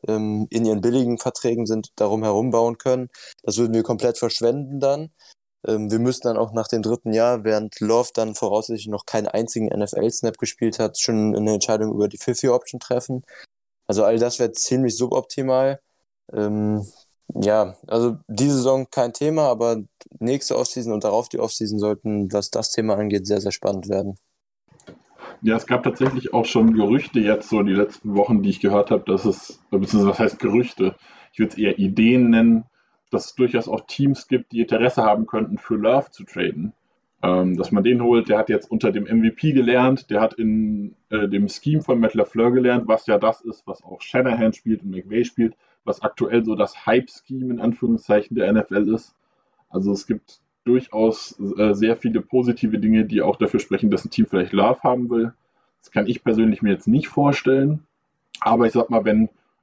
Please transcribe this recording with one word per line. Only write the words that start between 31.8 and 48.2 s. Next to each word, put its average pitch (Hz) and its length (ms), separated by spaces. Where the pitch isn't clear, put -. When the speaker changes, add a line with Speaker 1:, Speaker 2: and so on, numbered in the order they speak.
Speaker 2:
nennen, 113 360
dass 104 140
es - 100
durchaus 120 320
auch 110 140
Teams - 460
gibt, 127 240
die 117 100
Interesse 117 420
haben 110 240
könnten, 107 300
für - 180
Love 110 340
zu - 140
traden. 90 500
Ähm, 92 360
dass - 140
man 104 120
den 120 180
holt, 120 280
der 104 100
hat - 100
jetzt - 220
unter 113 200
dem 101 140
M 113 180
V 113 120
P 156 160
gelernt, 127 580
der 104 120
hat 110 120
in, 107 640
äh, 104 180
dem 101 200
Scheme 151 360
von 123 160
Matt 113 140
LaFleur 120 380
gelernt, 123 360
was 110 180
ja 107 140
das 110 220
ist, 110 260
was 98 160
auch 92 180
Shanahan 117 520
spielt 110 300
und 98 60
McVay 95 340
spielt, 117 320
was - 180
aktuell 113 420
so 110 120
das - 300
Hype-Scheme 127 680
in 117 80
Anführungszeichen 113 720